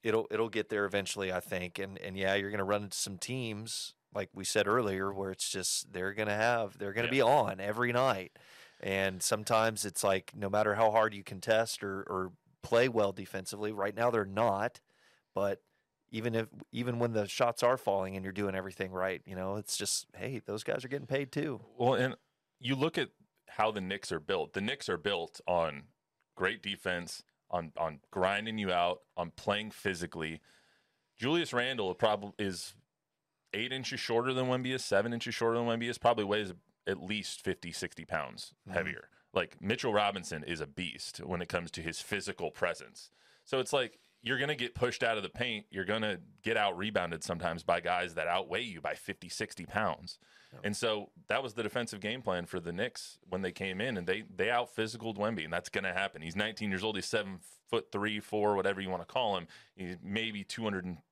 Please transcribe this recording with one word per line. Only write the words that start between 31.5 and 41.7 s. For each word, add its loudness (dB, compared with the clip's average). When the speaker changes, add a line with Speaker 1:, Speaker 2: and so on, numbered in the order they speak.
Speaker 2:
Randle 0
prob-, 2
is -4
eight -2
inches -4
shorter 2
than 2
Wemby 2
is, -2
seven 4
inches -4
shorter 2
than 2
Wemby 2
is, -4
probably 4
weighs 0
at 0
least -6
fifty, -4
sixty -8
pounds -6
Speaker 1:
Mm-hmm. -4
Speaker 2:
heavier. -4
Like, -2
Mitchell 2
Robinson 2
is -4
a -4
beast -8
when -4
it -6
comes -2